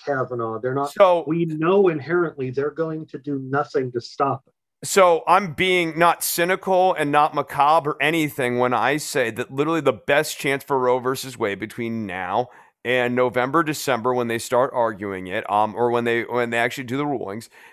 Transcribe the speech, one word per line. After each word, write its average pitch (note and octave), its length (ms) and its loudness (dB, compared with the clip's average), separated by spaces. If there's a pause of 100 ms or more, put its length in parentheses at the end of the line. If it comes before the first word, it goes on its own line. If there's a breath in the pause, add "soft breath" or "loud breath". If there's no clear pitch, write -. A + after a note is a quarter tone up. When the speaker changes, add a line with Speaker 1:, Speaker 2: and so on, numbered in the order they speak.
Speaker 1:
Kavanaugh. B2 560 -4
They're B2+ 140 -4
not. C#3 180 -4
Speaker 2:
So F3+ 340 6
Speaker 1:
We E3+ 200 0
know E3+ 420 2
inherently D#3 640 -2
they're C#3 200 -2
going D#3+ 360 -6
to D3 120 -14
do C#3 220 -6
nothing C3+ 520 -2
to A#2+ 80 -4
stop C3+ 460 -4
it. - 400 -20
Speaker 2:
So F3 400 4
I'm F3+ 280 2
being F3 440 0
not E3+ 240 4
cynical F#3 720 0
and D3+ 160 -2
not D3 240 4
macabre D3 580 2
or - 100 -6
anything C#3+ 560 0
when B2 160 2
I B2 240 0
say B2+ 320 -2
that A2+ 200 -6
literally D3+ 300 0
the C3+ 140 2
best C#3+ 440 0
chance C#3 240 -2
for C#3 160 -2
Roe B2+ 200 2
versus B2+ 400 -6
Wade G2+ 200 -2
between A2+ 480 -6
now F#2+ 440 -4 (340 loud breath)
and B2 320 0
November, B2+ 460 2
December, C3 500 -2
when B2 160 0
they A#2 100 -2
start B2+ 360 0
arguing G2+ 520 -4
it, F#2+ 240 -6
um, G#2+ 240 2
or A#2+ 160 0
when A#2+ 140 0
they, A#2 200 0
when A#2+ 260 -2
they A#2 80 -2
actually B2 260 -2
do B2 140 -4
the D3 80 -4
rulings, G#2+ 420 -8 (240 loud breath)